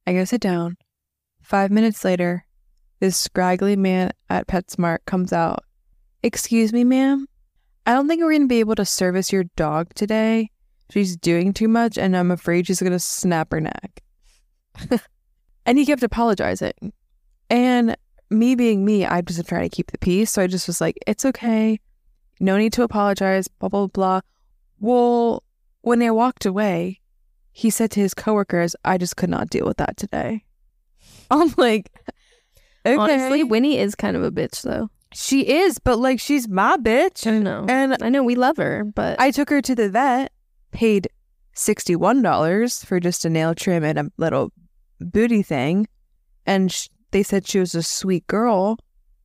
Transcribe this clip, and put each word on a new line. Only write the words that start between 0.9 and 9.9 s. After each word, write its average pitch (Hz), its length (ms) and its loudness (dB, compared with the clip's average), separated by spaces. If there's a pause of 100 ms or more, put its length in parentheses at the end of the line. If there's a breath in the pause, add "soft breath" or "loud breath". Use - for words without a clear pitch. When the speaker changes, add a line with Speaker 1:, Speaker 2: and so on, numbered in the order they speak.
Speaker 1:
Five 196 260 0
minutes 214 340 2
later, 180 400 0 (580)
this 190 160 2
scraggly 185 580 0
man 185 360 0 (200)
at 185 160 -2
PetSmart 175 580 -2
comes 185 260 -2
out. 165 320 -2 (600)
"Excuse 226 500 0
me, 240 100 2
ma'am. 269 440 2 (580)
I 233 80 4
don't 277 140 2
think 330 140 0
we're 320 120 2
gonna 294 140 4
be 240 120 4
able 220 160 2
to 208 100 0
service 185 460 -2
your 190 120 0 (120)
dog 156 380 -2